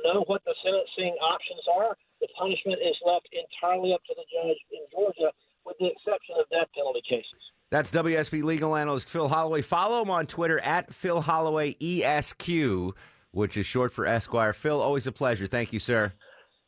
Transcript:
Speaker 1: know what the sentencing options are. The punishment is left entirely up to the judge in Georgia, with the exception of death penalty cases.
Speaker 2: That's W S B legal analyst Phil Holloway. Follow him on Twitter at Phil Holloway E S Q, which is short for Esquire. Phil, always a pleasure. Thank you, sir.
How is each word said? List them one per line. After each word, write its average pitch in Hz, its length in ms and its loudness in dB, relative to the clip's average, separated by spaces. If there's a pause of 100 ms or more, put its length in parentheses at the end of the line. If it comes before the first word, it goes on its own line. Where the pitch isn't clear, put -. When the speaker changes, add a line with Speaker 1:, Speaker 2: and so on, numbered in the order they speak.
Speaker 1:
know 180 220 4
what 196 180 0
the 165 100 0 (100)
sentencing 185 560 0
options - 420 -2 (140)
are. 202 200 2 (240)
The - 80 -2 (100)
punishment 185 420 -2
is 170 240 0
left 175 280 2
entirely 180 600 -2
up 175 120 0
to 165 120 -6
the 165 140 -12
judge 165 260 0 (160)
in - 80 -12 (100)
Georgia, 170 420 0 (340)
with 180 120 -12
the 185 80 0
exception - 540 -4
of 156 80 2
death 165 260 0
penalty 131 320 -2
cases. - 340 -4 (300)
Speaker 2:
That's 147 200 2
W 165 260 2
S 156 120 0
B 156 140 -2
legal 156 320 0
analyst 147 340 -2
Phil 160 200 0
Holloway. 160 340 2
Follow 220 400 0
him 202 80 -2
on 170 160 0
Twitter 160 340 0
at 160 320 0
Phil 170 280 0
Holloway 156 600 0
E 170 220 0
S 147 300 2
Q, 107 640 0 (360)
which 101 260 -2
is 101 100 -2
short 127 260 0
for 98 140 -2
Esquire. 110 460 2
Phil, 147 280 0
always 127 260 0
a 120 60 -6
pleasure. 117 340 -2
Thank 117 260 -2
you, 110 60 -2
sir. 107 340 0 (560)